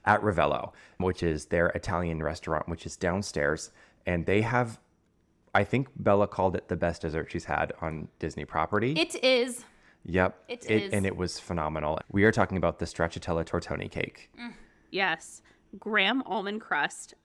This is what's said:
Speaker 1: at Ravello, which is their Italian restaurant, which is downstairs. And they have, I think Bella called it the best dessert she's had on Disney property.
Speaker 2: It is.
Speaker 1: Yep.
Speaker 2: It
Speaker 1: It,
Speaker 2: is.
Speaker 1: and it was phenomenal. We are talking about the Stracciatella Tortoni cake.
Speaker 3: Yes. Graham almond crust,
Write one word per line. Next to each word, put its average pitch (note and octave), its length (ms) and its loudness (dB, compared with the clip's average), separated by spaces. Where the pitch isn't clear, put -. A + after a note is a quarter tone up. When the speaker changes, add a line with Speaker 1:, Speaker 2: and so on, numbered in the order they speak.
Speaker 1:
at G#2 160 4
Ravello, D#2+ 520 2
which F2+ 240 0
is D#2+ 240 0
their F2 220 4
Italian E2+ 520 -2
restaurant, D#2 480 -2
which E2 160 -8
is - 120 -10
downstairs. E2+ 760 0
And E2+ 220 0
they G2 140 4
have, A#2 380 0
I G2+ 80 6
think B2+ 320 0
Bella G2+ 320 4
called F#2+ 280 2
it F#2 120 -6
the F2 100 -2
best E2+ 240 0
dessert D#2 300 -4
she's E2+ 140 -6
had D2+ 360 -2
on D#2+ 280 -6
Disney D2+ 260 -6
property. G#2 500 0
Speaker 2:
It E4 280 -2
is. B3 420 0
Speaker 1:
Yep. F2+ 320 2
Speaker 2:
It - 200 -12
Speaker 1:
It, A2 180 4
Speaker 2:
is. F#2+ 80 -4
Speaker 1:
and G2+ 120 2
it F#2+ 100 -2
was F2+ 240 -4
phenomenal. D#2 600 -2
We G2 120 4
are A2 80 8
talking F#2+ 260 2
about E2 220 0
the E2+ 60 -4
Stracciatella E2 600 -2
Tortoni - 460 -6
cake. - 400 -8
Speaker 3:
Yes. - 540 -4
Graham G#3+ 460 2
almond G3+ 340 -4
crust, - 540 -4